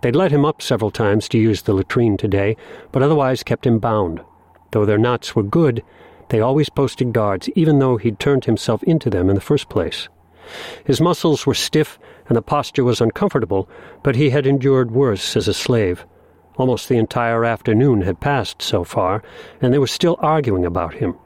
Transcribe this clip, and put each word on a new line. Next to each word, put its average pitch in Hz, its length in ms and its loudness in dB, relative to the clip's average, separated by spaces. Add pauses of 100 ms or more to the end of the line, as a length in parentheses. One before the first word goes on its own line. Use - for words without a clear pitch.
They'd 120 140 0
let 175 160 2
him 143 140 2
up 156 180 -2
several 107 300 -2
times 107 380 0
to 117 80 2
use 110 240 2
the 107 120 0
latrine 104 420 0
today, 101 400 0 (360)
but 131 100 0
otherwise 139 400 2
kept - 240 -4
him 117 140 4
bound. 98 400 -2 (500)
Though 107 160 2
their 104 100 2
knots 120 380 0
were 113 80 2
good, 120 400 2 (460)
they 117 100 0
always 131 300 2
posted 127 440 -2
guards, 104 440 -2
even 156 240 4
though 127 160 2
he'd 107 240 -2
turned 139 240 2
himself 113 400 0
into 160 260 0
them 92 180 0
in 98 60 2
the 98 60 0
first - 280 0
place. - 400 -4 (760)
His 135 160 0
muscles 160 460 0
were 131 80 0
stiff, - 440 -2 (300)
and 120 80 2
the 113 60 0
posture 143 420 -2
was 120 160 0
uncomfortable, 113 680 -2 (360)
but 139 100 2
he 139 160 2
had 135 160 0
endured 131 460 2
worse 120 440 0
as 107 120 0
a 98 60 0
slave. 104 520 -2 (520)
Almost 127 300 -2
the 123 100 2
entire 117 460 -2
afternoon 117 580 2
had 90 180 -4
passed 139 420 -4
so 90 220 -2
far, 98 400 -2 (360)
and 127 140 2
they 143 40 2
were 131 100 2
still 165 320 0
arguing 135 440 0
about 85 300 -4
him. 90 320 -4